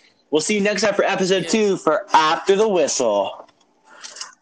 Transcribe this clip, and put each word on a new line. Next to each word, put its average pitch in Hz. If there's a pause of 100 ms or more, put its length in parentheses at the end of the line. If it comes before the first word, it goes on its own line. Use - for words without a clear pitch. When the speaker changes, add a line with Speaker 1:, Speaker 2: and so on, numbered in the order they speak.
(300)
Speaker 1:
we'll 151
see 208
you 208
next 196
time 202
for 196
episode 185
Speaker 2:
Yeah. 165
Speaker 1:
two 208
for -
After 160
the 214
Whistle. 120 (1000)